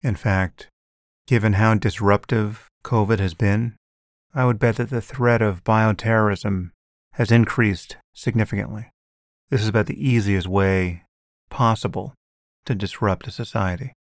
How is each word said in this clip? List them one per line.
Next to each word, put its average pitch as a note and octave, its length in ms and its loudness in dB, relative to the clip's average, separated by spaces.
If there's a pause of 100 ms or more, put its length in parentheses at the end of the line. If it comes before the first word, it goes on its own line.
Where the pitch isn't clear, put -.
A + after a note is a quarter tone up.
In A#2+ 140 -2
fact, F#2+ 540 -2 (580)
given A2 260 2
how A2 200 4
disruptive G#2 960 0 (140)
covid G#2+ 360 0
has F#2+ 140 -2
been, G#2+ 420 0 (580)
I C3 120 0
would A#2+ 140 2
bet A#2 180 2
that A#2+ 120 -4
the A#2+ 120 -4
threat A#2+ 400 0
of G2+ 220 0
bioterrorism G#2+ 1080 0 (420)
has A#2 180 0
increased A2+ 680 2 (160)
significantly. G#2+ 800 -4 (580)
This C3 120 0
is A2 60 -2
about G#2+ 200 2
the - 200 -4
easiest G2+ 400 0
way F#2 560 0 (460)
possible A2+ 640 -2 (520)
to B2 100 -4
disrupt G2 520 -4
a B2+ 40 -14
society. G#2+ 600 -6 (140)